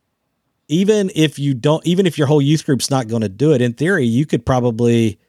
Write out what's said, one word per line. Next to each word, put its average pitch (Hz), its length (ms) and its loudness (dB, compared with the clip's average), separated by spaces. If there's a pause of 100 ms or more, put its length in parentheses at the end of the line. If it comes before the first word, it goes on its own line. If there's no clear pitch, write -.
(680)
even 196 460 0
if 151 240 0
you 139 140 -2
don't, 143 320 -2
even 175 200 2
if 160 120 -2
your 147 100 0
whole 151 140 2
youth 147 240 0
group's 131 240 -2
not 131 180 -2
gonna 110 220 -2
do 139 240 0
it, 123 80 2
in 120 120 0
theory, 151 320 -2
you 120 200 0
could 135 200 -2
probably, 120 720 0 (120)